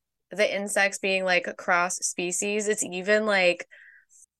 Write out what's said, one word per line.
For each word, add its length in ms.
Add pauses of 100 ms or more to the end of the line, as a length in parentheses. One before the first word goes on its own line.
(320)
the 240
insects 440
being, 240
like, 340
cross 400
species, 680
it's 160
even, 420
like, 420 (720)